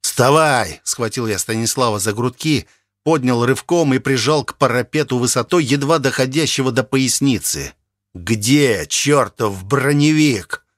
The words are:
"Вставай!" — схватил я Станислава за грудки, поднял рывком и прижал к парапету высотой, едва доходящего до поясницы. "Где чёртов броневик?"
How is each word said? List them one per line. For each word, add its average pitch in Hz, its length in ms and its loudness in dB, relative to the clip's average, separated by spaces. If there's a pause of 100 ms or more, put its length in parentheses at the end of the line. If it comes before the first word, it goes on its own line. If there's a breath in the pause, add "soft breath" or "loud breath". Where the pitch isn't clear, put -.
"Вставай!" — 131 800 2
схватил 117 420 -4
я 101 120 -2
Станислава 113 600 -2
за 101 140 -2
грудки, 123 560 -2 (340 soft breath)
поднял 127 420 0
рывком 139 480 2
и 131 60 2
прижал 131 460 0
к - 120 -12
парапету 127 640 0
высотой, 131 460 0
едва 143 340 0
доходящего 131 760 0
до 123 120 0
поясницы. 127 880 -2 (400)
"Где 110 760 0
чёртов 110 760 -2
броневик?" 147 1000 0 (140)